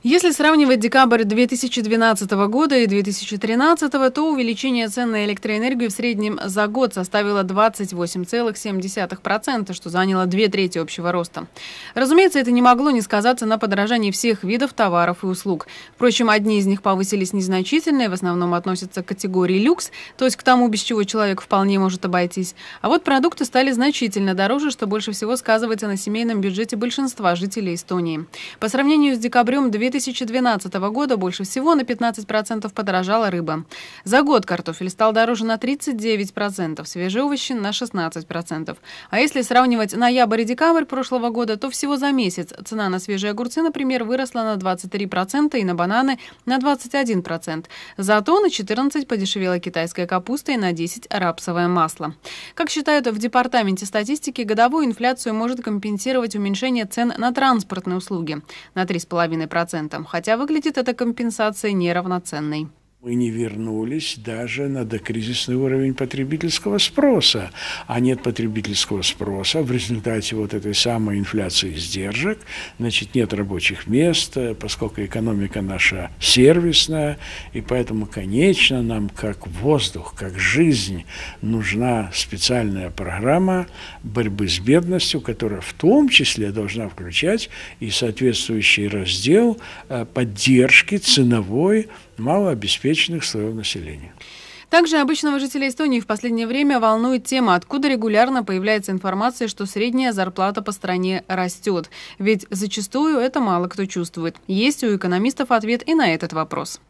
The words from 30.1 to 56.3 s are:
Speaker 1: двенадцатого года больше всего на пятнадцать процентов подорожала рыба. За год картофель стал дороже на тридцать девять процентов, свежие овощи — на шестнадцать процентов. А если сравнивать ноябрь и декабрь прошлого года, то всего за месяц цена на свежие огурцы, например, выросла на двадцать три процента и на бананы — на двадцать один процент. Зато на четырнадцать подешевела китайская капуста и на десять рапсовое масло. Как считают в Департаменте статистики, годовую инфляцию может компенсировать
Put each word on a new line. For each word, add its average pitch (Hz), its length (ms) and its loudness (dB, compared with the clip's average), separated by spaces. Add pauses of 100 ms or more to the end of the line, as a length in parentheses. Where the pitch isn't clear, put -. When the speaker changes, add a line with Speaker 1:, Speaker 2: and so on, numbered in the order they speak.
Speaker 1:
двенадцатого 214 680 0
года 262 260 0
больше 185 280 -4
всего 277 280 2
на 277 100 4
пятнадцать 233 440 -4
процентов 214 480 -4
подорожала 196 560 0
рыба. 165 340 -4 (380)
За 233 180 4
год 285 240 2
картофель 180 460 -4
стал 220 220 2
дороже 226 320 2
на 226 120 0
тридцать 262 400 -4
девять 208 340 -2
процентов, 180 560 -6
свежие 190 360 -4
овощи — 285 300 -4
на 208 200 -4
шестнадцать 170 540 -6
процентов. 160 500 -8 (320)
А 208 100 0
если 285 220 0
сравнивать 240 540 2
ноябрь 240 460 4
и 233 40 2
декабрь 311 400 2
прошлого 254 460 -2
года, 220 260 -2
то 262 140 -4
всего 285 260 -2
за 277 140 0
месяц 202 420 -2 (120)
цена 214 220 -4
на 185 120 -2
свежие 196 320 -4
огурцы, 240 320 -4
например, 262 400 0
выросла 247 400 -2
на 220 140 -2
двадцать 185 340 -4
три 202 160 -4
процента 269 500 0
и 220 60 0
на 180 100 0
бананы — 226 460 0 (260)
на 254 140 0
двадцать 277 340 0
один 233 300 0
процент. 165 440 -8 (300)
Зато 214 440 4
на 381 100 4
четырнадцать 262 560 -2
подешевела 190 500 -2
китайская 175 480 -4
капуста 190 460 -2
и 262 60 0
на 190 140 0
десять 165 380 -6
рапсовое 175 580 -2
масло. 160 460 0 (400)
Как 330 160 -2
считают 294 380 0
в 214 100 -2
Департаменте 226 680 0
статистики, 247 560 -4
годовую 240 420 2
инфляцию 240 480 -2
может 233 300 -4
компенсировать 214 720 -2